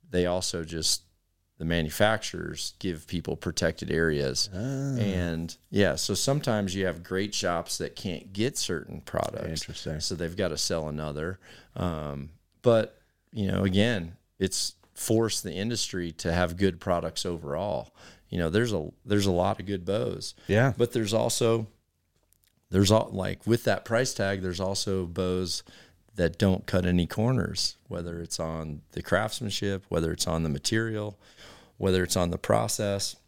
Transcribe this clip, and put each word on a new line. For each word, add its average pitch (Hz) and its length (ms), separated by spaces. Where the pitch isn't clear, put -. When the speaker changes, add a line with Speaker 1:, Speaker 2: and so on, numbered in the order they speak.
Speaker 1:
they 90 160
also 87 380
just, 80 380
the 80 80
manufacturers 82 1120
give 82 280
people 80 300
protected 82 540
areas. 73 640
Speaker 2:
Ah. 90 60
Speaker 1:
And, 87 580
yeah, 95 260
so - 180
sometimes 107 600
you 98 100
have 87 180
great 95 320
shops 87 440
that - 180
can't 95 380
get 117 240
certain - 420
products. - 640
Speaker 2:
Interesting. 80 380
Speaker 1:
So 92 140
they've 85 220
gotta 87 220
sell 80 300
another. 76 500
Um, 76 560
but, 113 380
you 101 140
know, 95 180
again, 95 520
it's - 360
forced 113 480
the 85 120
industry 95 580
to 85 200
have 87 260
good 92 220
products 85 440
overall. 82 680
You - 100
know, 82 120
there's 110 240
a, 80 160
there's 101 200
a 98 60
lot 92 260
of 87 60
good 92 220
bows. 101 480
Speaker 2:
Yeah. 110 280
Speaker 1:
But 120 160
there's 110 220
also, 113 540
there's 95 200
all, 110 220
like, 98 340
with 113 180
that 101 200
price 123 300
tag, 98 280
there's 92 180
also 95 460
bows 90 560
that 82 220
don't 95 280
cut 92 180
any 90 220
corners, 113 680
whether 85 320
it's - 180
on 80 440
the 92 100
craftsmanship, 101 840
whether 82 240
it's - 140
on 82 160
the 80 80
material, 107 680
whether 92 240
it's 87 140
on 87 140
the 85 80
process. 107 800